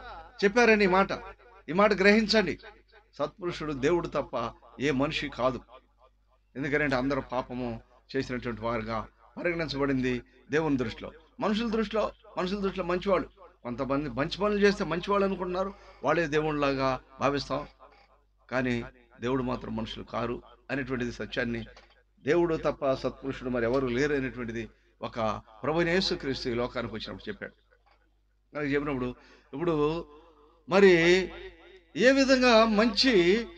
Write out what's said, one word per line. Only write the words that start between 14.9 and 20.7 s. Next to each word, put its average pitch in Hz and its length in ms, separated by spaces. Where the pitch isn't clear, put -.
అనుకుంటున్నారు, 190 480
వాళ్ళే 160 220
దేవుళ్ళలాగా 143 720
భావిస్తాం. 139 460
కానీ 123 340
దేవుడు 127 220
మాత్రం 120 340
మనుషులు 110 280
కారు 117 380